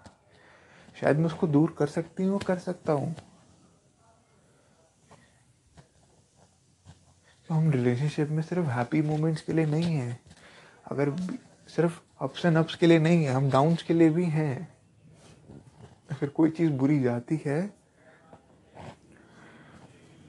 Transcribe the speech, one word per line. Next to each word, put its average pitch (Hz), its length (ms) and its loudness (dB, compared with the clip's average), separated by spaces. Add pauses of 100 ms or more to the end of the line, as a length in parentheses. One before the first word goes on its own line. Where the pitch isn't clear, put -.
(1000)
शायद 139 160 2
मैं 160 80 2
उसको 165 220 -2
दूर 151 320 2
कर 147 80 -2
सकती 165 360 -8
हूँ, 196 160 -2
कर 185 180 -4
सकता 175 360 -6
हूँ। 143 200 -4 (4000)
तो 170 40 -2
हम 160 180 4
relationship 135 580 0
में 156 140 -2
सिर्फ 175 220 -4
happy 123 360 0
moments 156 400 -2
के 160 120 -6
लिए 160 120 2
नहीं 160 300 0
हैं, 120 240 -4 (720)
अगर 143 240 -2 (540)
सिर्फ 165 320 -2 (220)
ups - 220 -6
and 160 120 4
ups 160 180 0
के 170 120 2
लिए 165 120 6
नहीं 165 260 4
है, 127 80 -2
हम 135 180 0
downs 151 320 2
के 165 100 -2
लिए 165 160 6
भी 175 160 0
हैं। 156 520 -4 (1300)
अगर 143 160 -6
कोई 160 220 2
चीज़ 160 220 0
बुरी 139 280 2
जाती 123 460 -2
है 147 160 -2 (2750)